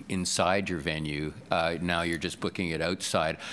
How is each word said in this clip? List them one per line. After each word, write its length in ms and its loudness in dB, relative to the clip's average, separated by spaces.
inside 640 2
your 80 0
venue. 560 -2
Uh, 300 2
now 220 2
you're 160 0
just 220 -4
booking 300 -2
it 100 -2
outside. 560 0